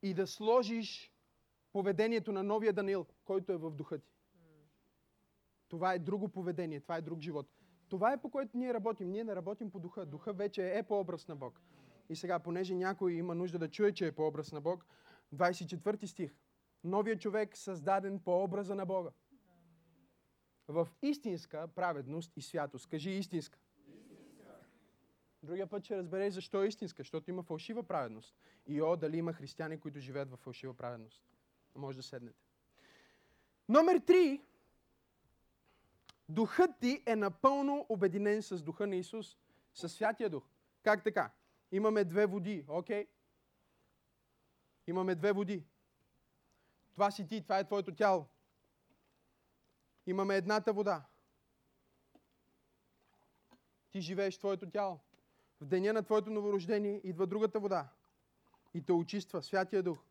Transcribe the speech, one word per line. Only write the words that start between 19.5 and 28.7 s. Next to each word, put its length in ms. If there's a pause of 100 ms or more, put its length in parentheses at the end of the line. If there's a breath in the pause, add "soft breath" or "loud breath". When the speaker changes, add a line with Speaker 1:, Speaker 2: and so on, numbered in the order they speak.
Speaker 1:
в 200 (140)
истинска 680
праведност 720
и 40
святост.“ 480
Кажи: 200
„Истинска.“ 180
Speaker 2:
Истинска. 320 (1800)
Speaker 1:
Другия 240
път 180
ще 120
разбереш 360
защо 300
е 40
истинска, 360
защото 260
има 140
фалшива 400
праведност. 520 (320 soft breath)
И 140